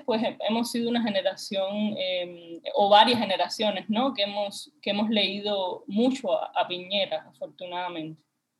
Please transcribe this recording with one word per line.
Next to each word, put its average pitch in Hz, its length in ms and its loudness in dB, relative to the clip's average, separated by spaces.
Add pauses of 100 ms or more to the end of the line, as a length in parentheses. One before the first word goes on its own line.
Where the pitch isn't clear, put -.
pues, 240 160 0
he-, 196 160 -2 (100)
hemos 233 220 0
sido 233 180 -2
una 233 140 0
generación, 196 960 -2
eh, 175 640 -6 (140)
o 202 120 6
varias 220 300 8
generaciones, 190 720 -2
¿no? 247 240 2
Que 202 80 -2
hemos, 202 580 -6
que 214 100 -6
hemos 208 200 0
leído 202 760 -2
mucho 220 460 2
a, - 220 -2
a 175 120 2
Piñera, 180 600 -4
afortunadamente. 175 920 -8 (380)